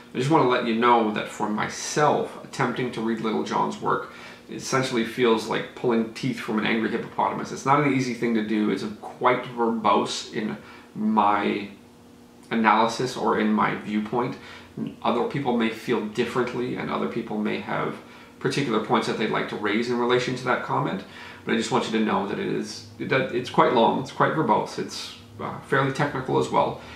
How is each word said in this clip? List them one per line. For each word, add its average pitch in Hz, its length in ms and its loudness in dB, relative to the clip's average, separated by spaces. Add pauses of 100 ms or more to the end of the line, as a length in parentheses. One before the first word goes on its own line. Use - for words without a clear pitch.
(140)
I - 40 -2
just 131 120 0
want 151 140 6
to 123 40 4
let 120 180 2
you 113 100 2
know 117 360 6
that 107 160 -4
for 107 200 -4
myself, - 960 0
attempting 120 480 -2
to 120 80 -6
read 113 200 -2
Littlejohn's 107 600 0
work - 320 -2 (380)
essentially 123 540 0
feels 113 440 2
like 107 260 -4
pulling 113 400 0
teeth 120 240 -4
from 107 200 -2
an 101 80 0
angry 110 240 0
hippopotamus. - 600 -2
It's - 160 -10
not 147 160 4
an 135 120 2
easy 123 200 -2
thing 117 200 -2
to 107 120 0
do. 107 240 0
It's 110 140 -2 (160)
quite 127 440 0
verbose 117 880 0
in 107 220 -4 (380)
my 104 760 2 (840)
analysis 117 640 4
or 90 240 2
in 107 120 2
my 101 240 2
viewpoint. 107 600 -2 (640)
Other 117 220 0
people 131 320 0
may 113 140 2
feel 110 360 -2
differently, 123 680 -2
and 113 140 -4
other 107 180 -2
people 110 300 -4
may 104 220 0
have 104 360 -4 (480)
particular 120 400 0
points 110 220 2
that 113 100 0
they'd 107 140 0
like - 180 -2
to 113 80 -6
raise 107 320 0
in 120 100 0
relation 123 380 2
to - 80 -8
that 123 200 0
comment, 143 380 -2 (420)
but 113 100 0
I - 20 4
just 113 140 -2
want 117 160 2
you 110 120 0
to 110 60 2
know 104 220 2
that 104 120 -4
it 101 80 -4
is, 107 420 -4 (100)
that 131 360 0
it's 123 140 -4
quite 156 240 6
long, 117 300 4
it's - 100 -10
quite 135 220 2
verbose, 123 440 0
it's, - 360 -8 (260)
uh, - 200 -8
fairly 135 340 0
technical 135 440 0
as 127 120 2
well. - 320 0 (140)